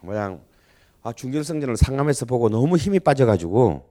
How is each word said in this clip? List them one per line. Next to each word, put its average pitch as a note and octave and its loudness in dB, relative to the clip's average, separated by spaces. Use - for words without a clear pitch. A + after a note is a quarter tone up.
뭐야, F#2+ -6
아, A#2 -10
준결승전을 C#3 -6
상암에서 C#3 0
보고 A#2+ 0
너무 C3+ 2
힘이 F#3 0
빠져가지고 G#2 2